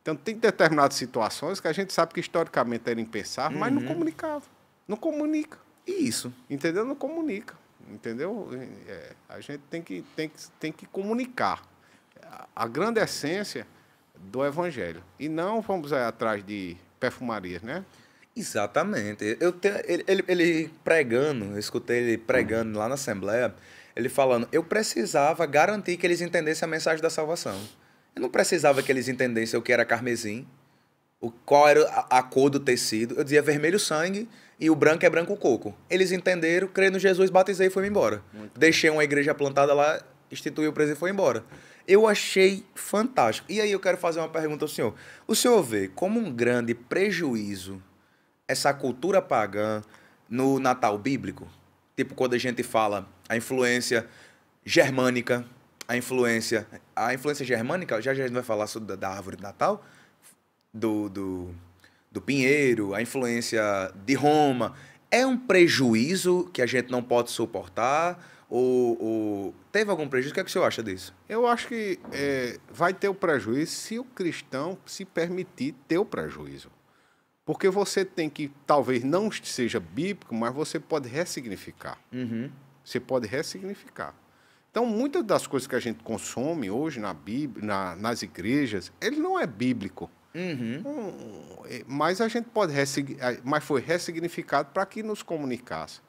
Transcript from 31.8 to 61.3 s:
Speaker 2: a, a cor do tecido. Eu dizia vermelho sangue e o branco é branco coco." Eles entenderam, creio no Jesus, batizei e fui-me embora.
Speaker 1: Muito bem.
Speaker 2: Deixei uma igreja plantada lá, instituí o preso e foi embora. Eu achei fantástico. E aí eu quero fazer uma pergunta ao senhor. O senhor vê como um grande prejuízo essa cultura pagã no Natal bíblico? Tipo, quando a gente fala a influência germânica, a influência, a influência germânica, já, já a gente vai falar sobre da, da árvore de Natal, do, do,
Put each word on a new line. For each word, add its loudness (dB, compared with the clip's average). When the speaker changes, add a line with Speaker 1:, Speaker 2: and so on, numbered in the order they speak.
Speaker 2:
a, 4
a 6
cor 4
do 2
tecido. 0
Eu 0
dizia 6
vermelho 2
sangue -2
e 4
o 8
branco 6
é 10
branco 0
coco." 0
Eles 4
entenderam, 2
creio 4
no -2
Jesus, 4
batizei 6
e 4
fui-me -2
embora. 2
Speaker 1:
Muito -14
bem. -4
Speaker 2:
Deixei 6
uma 4
igreja 2
plantada 4
lá, 2
instituí -4
o 0
preso 2
e -4
foi -2
embora. 2
Eu 10
achei 4
fantástico. 0
E -2
aí 0
eu 0
quero 2
fazer -2
uma -4
pergunta -2
ao -4
senhor. -2
O 2
senhor 6
vê 0
como -2
um -4
grande 2
prejuízo -2
essa 2
cultura 0
pagã 0
no 2
Natal 2
bíblico? -4
Tipo, -4
quando 0
a 2
gente -4
fala 0
a -2
influência 0
germânica, 2
a 0
influência, 0
a 0
influência -4
germânica, -2
já, -2
já -2
a -2
gente -4
vai -2
falar -2
sobre -10
da, -8
da -6
árvore -10
de -16
Natal, -2
do, -2
do, -8